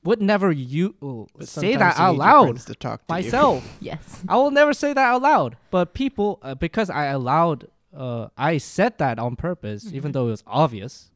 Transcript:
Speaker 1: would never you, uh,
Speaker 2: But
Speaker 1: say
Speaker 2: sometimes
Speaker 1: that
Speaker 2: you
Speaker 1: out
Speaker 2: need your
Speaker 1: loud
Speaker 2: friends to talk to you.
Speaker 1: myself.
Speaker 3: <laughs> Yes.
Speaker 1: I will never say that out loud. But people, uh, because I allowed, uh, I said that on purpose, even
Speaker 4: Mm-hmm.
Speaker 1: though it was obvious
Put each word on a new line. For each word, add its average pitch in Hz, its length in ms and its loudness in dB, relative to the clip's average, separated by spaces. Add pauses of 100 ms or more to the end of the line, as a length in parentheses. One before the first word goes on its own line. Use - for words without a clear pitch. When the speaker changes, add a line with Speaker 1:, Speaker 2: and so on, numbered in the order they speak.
Speaker 1:
would 214 180 0
never 196 300 2
you, 147 500 -2
uh, 123 360 -12
Speaker 2:
But - 100 -14
Speaker 1:
say 185 260 -2
Speaker 2:
sometimes - 60 0
Speaker 1:
that 175 180 4
Speaker 2:
you 160 60 2
Speaker 1:
out 185 100 4
Speaker 2:
need 131 40 0
your 143 80 0
Speaker 1:
loud 262 200 10
Speaker 2:
friends 123 200 -4
to - 100 -12
talk 110 320 -10
to 165 60 -4
you. - 100 -2
Speaker 1:
myself. 233 540 0
Speaker 3:
<laughs> - 40 -18
Yes. - 460 -14
Speaker 1:
I 190 100 0
will 277 140 2
never 294 220 4
say 285 200 -2
that 269 200 2
out 254 80 0
loud. 254 360 2 (120)
But 180 240 0
people, 208 480 -4
uh, 131 140 -12
because 180 340 -4
I 147 160 -2
allowed, 139 640 0 (280)
uh, 120 420 -8
I 151 200 0
said 214 400 -2
that 120 220 -2
on 120 160 -4
purpose, 107 500 -8
even 170 120 -12
Speaker 4:
Mm-hmm. 139 160 -6
Speaker 1:
though 131 140 0
it 113 40 -2
was 107 160 -8
obvious 117 680 -4